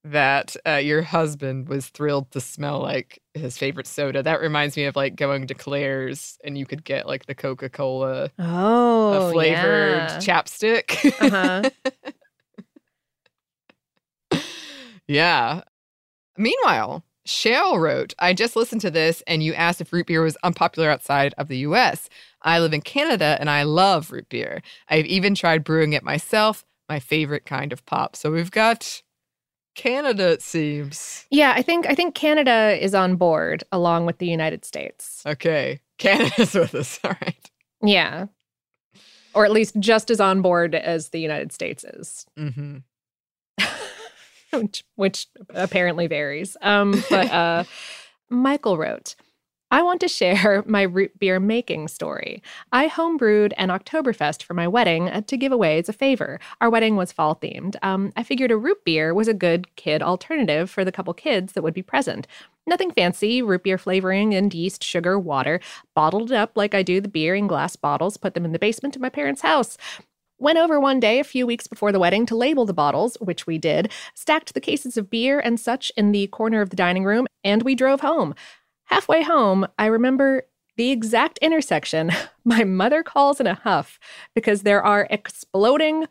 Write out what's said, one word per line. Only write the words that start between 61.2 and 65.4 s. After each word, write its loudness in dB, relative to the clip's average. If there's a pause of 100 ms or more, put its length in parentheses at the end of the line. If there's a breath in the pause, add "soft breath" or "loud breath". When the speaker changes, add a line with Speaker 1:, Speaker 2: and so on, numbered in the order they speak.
Speaker 2:
that -4
would -2
be -6
present. -4 (400 loud breath)
Nothing 0
fancy, 2
root 0
beer 0
flavoring 0
and 2
yeast, -4
sugar, 0
water. -2 (340 loud breath)